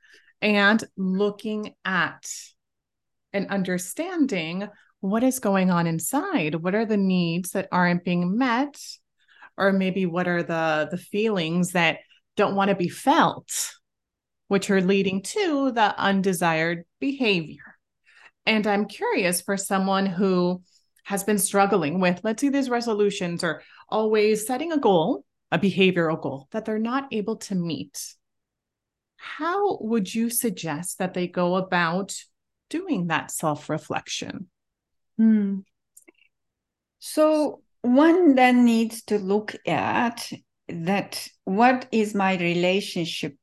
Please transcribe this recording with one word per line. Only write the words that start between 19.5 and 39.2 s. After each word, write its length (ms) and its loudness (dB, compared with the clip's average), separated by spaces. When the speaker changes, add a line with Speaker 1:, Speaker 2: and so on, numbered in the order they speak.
Speaker 1:
someone 500 0
who 560 0
has 200 -6
been 140 2
struggling 600 2
with, 220 2
let's 180 -2
say, 80 2
these 220 0
resolutions 720 -2
or 180 -2
always 580 2
setting 260 -4
a 60 2
goal, 460 2
a 60 2
behavioral 640 2
goal 300 -8
that 140 -8
they're 140 -4
not 340 -4
able 240 -4
to 180 -10
meet. 600 -6
How 640 -2
would 340 -2
you 180 0
suggest 680 -4
that 160 -4
they 140 -2
go 280 0
about 580 -2
doing 380 -4
that 240 -2
self-reflection? 1200 -6
Speaker 2:
Hmm. 440 2
So 640 0
one 520 6
then 300 6
needs 400 2
to 140 -2
look 360 -2